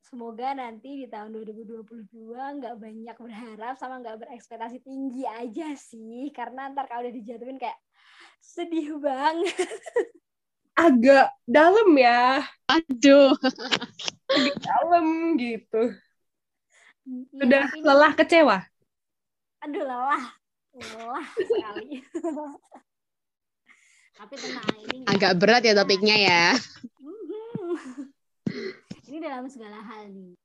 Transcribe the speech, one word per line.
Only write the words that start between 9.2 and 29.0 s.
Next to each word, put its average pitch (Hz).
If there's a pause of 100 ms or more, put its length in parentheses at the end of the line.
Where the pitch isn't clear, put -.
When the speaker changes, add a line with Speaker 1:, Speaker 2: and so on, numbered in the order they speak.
Speaker 1:
<laughs> - (640)
Speaker 2:
Agak 269 (100)
dalam 349
ya. 247 (300)
Speaker 3:
Aduh. 277 (960)
Speaker 2:
Agak 554
dalam 330
gitu. 233 (1160)
Speaker 1:
Iya, 254
Speaker 2:
Udah 269
Speaker 1:
tapi 285
ini 311
Speaker 2:
lelah 294
kecewa? 311 (1040)
Speaker 1:
Aduh, 302
lelah. 262 (520)
Lelah 233
sekali. 269 (100)
<laughs> 302 (1300)
Tapi 214
tenang, 254
ini -
nggak -
Speaker 3:
Agak 190
berat 220
ya 220
topiknya 202
ya. 180 (560)
Speaker 1:
Mhm. 403 (720)
<laughs> 403 (320)